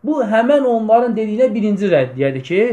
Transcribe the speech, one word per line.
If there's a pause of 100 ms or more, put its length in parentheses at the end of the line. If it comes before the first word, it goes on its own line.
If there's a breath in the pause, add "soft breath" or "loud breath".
Bu
həmən
onların
dediyinə
birinci
rəddiyədir
ki, (100)